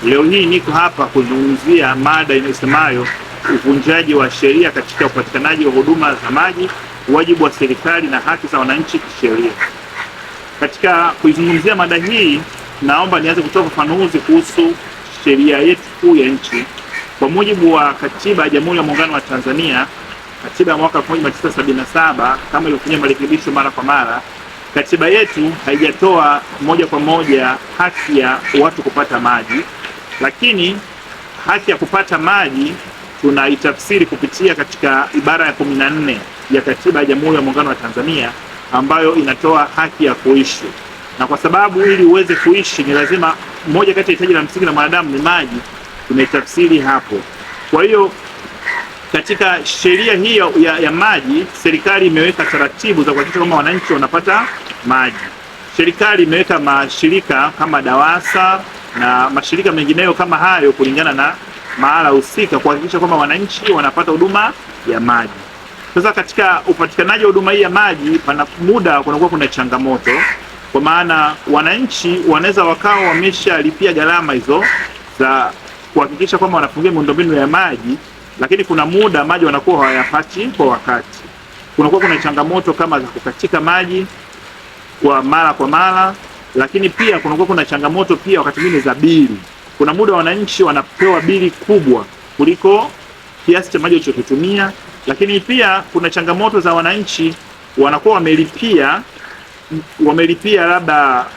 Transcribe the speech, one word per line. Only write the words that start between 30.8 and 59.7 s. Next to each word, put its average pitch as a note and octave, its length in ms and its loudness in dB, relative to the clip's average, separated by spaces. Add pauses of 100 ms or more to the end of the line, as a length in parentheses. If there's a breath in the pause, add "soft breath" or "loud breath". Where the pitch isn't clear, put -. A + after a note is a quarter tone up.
haki G3+ 240 -2
ya E3 60 2
kupata F#3+ 420 -2
maji D#3 540 0 (480)
tunaitafsiri C#3 840 0
kupitia D#3 480 -2
katika C#3 600 -2
ibara D#3 320 0
ya D3 60 -2
kumi C#3+ 220 -4
na C#3 160 0
nne D3 280 -2 (320)
ya - 100 2
Katiba E3+ 400 0
ya D3 60 0
Jamhuri D3 300 2
ya C#3+ 60 2
Muungano C3+ 260 0
wa C3 60 -2
Tanzania, B2 560 -4 (420)
ambayo D#3 420 2
inatoa D3 600 2
haki D#3+ 280 -2
ya C3 100 2
kuishi. C3+ 500 2 (540)
Na B2+ 80 -2
kwa C#3+ 120 -4
sababu F#3 440 2
ili G3 220 4
uweze F3 320 6
kuishi F3+ 460 2
ni C#3 100 -2
lazima, D#3+ 420 0 (340)
moja F#3 260 2
kati F#3+ 160 0
ya E3+ 60 2
hitaji F#3 160 0
la D#3+ 100 2
msingi F3+ 240 -2
la D#3 60 0
mwanadamu D#3 440 0
ni C#3 60 -2
maji, D#3 340 0 (520)
tunaitafsiri C#3+ 720 2
hapo. C3 380 0 (540)
Kwa D#3 140 4
hiyo G3+ 280 4 (1000)
katika F3+ 540 0
sheria G3 480 2
hii G#3+ 220 2
ya, F#3 120 4 (120)
ya, D#3+ 180 4
ya D#3+ 140 0
maji, G#3+ 540 2 (160)
serikali F#3 440 2
imeweka E3 380 2
taratibu D3+ 600 0
za D3 80 0
kuhakikisha C#3 260 -2
kwamba E3+ 180 2
wananchi E3+ 360 0
wanapata F3+ 540 0 (400)
maji. B2+ 300 0 (600)
Serikali F#3 460 2
imeweka E3 360 2
mashirika C#3+ 1000 0
kama D3+ 240 0
dawasa E3+ 800 2 (380)
na B2 320 2
mashirika E3+ 420 0